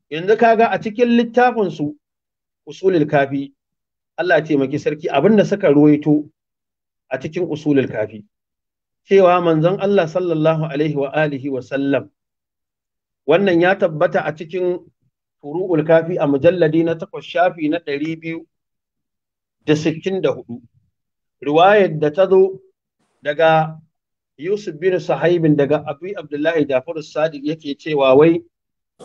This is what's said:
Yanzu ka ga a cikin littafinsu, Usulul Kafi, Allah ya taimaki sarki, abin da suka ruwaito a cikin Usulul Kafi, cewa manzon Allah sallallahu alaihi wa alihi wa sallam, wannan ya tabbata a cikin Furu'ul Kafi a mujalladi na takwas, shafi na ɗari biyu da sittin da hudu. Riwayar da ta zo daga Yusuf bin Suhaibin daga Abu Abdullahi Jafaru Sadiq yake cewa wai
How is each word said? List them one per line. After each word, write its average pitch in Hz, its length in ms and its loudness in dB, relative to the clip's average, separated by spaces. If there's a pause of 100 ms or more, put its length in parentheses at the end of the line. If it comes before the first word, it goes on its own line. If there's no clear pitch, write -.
(120)
Yanzu 185 260 0
ka 226 180 4
ga 226 140 2
a 190 100 -2
cikin 233 380 0
littafinsu, 226 800 0 (720)
Usulul 170 380 0
Kafi, 139 480 -2 (640)
Allah 175 220 2
ya 156 40 -4
taimaki 143 360 -2
sarki, 151 300 -6
abin 165 280 2
da 196 80 4
suka 190 240 0
ruwaito 147 600 2 (800)
a 131 80 -8
cikin 175 320 -8
Usulul 147 380 -2
Kafi, 107 360 -8 (840)
cewa 180 320 4
manzon 165 380 2
Allah 196 280 2
sallallahu 160 640 0
alaihi 147 240 -2
wa 139 180 -4
alihi 143 360 -2
wa 131 120 -6
sallam, 139 480 -4 (1160)
wannan 175 340 2
ya 185 140 2
tabbata 175 500 -2
a 156 80 -4
cikin 180 460 -6 (640)
Furu'ul 160 420 -4
Kafi 165 320 2
a 156 100 -2
mujalladi 165 580 2
na 165 100 -2
takwas, 160 300 -14
shafi 170 440 -2
na 160 100 -2
ɗari 151 400 -6
biyu 165 280 -12 (1200)
da 151 100 2
sittin 165 460 -4
da 147 100 0
hudu. 120 300 -12 (800)
Riwayar 165 580 2
da 151 100 0
ta 190 200 0
zo 190 320 2 (600)
daga 160 560 0 (600)
Yusuf 185 420 -6
bin 185 200 0
Suhaibin 160 560 0
daga 143 300 0
Abu 170 320 -10
Abdullahi 151 480 -2
Jafaru 139 380 -4
Sadiq 151 420 -6
yake 151 320 -8
cewa 139 400 2
wai 165 240 6 (640)